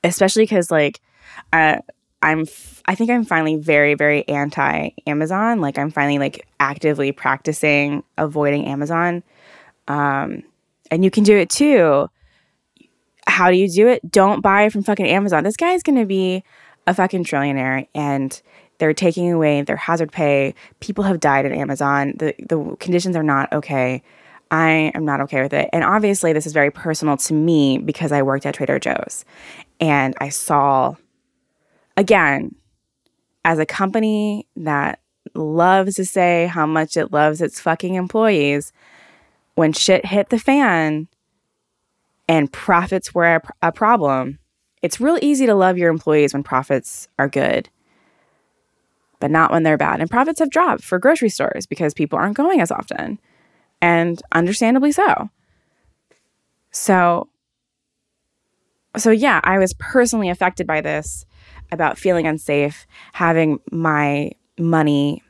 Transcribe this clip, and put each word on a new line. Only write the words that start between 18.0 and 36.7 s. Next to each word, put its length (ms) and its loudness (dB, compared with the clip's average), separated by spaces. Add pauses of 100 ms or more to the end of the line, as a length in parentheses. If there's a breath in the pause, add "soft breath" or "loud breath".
they're 140 2
taking 380 0
away 300 2
their 160 -4
hazard 340 -2
pay. 440 0 (260 loud breath)
People 240 -6
have 160 0
died 240 2
at 80 -2
Amazon. 640 -2
The, 220 -4
the 420 -6
conditions 340 -2
are 80 -2
not 300 0
okay. 480 -4 (500 soft breath)
I 420 2
am 120 -4
not 160 -2
okay 200 -4
with 120 -2
it. 180 -2
And 140 0
obviously, 480 0
this 120 -2
is 80 -10
very 180 2
personal 440 -2
to 180 -4
me 440 2
because 340 -4
I 120 2
worked 220 -2
at 100 -6
Trader 240 -2
Joe's 460 -6 (540 loud breath)
and 400 0
I 100 -6
saw, 680 0 (1000)
again, 580 2 (880)
as 160 0
a 60 0
company 880 -2
that 440 -4 (340)
loves 640 2
to 100 -4
say 420 0
how 180 -2
much 300 -2